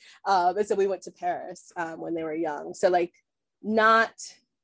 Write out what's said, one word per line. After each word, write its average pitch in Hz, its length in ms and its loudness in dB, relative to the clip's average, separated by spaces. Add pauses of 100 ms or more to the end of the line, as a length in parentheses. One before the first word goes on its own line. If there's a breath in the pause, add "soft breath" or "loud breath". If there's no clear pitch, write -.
(260 loud breath)
Um, 180 320 2
and 208 100 0
so 208 80 0
we 196 120 2
went 185 160 -4
to 180 80 -16
Paris, 175 640 -8
um, 165 240 -6
when 165 140 -8
they 165 100 -4
were 156 120 -6
young. 160 380 -6
So, 185 160 2
like, 175 240 2 (480)
not 220 520 4 (500)